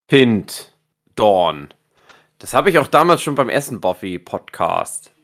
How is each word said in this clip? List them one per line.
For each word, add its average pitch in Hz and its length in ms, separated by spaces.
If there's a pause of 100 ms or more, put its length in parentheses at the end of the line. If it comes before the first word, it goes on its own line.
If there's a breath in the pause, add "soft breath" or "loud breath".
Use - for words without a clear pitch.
find 120 640 (420)
Dawn, 87 540 (720 soft breath)
das - 160
hab 135 140
ich 170 100
auch 135 100
damals 156 340
schon 147 140
beim 131 140
ersten 135 300
Buffy-Podcast, 87 1300 (120)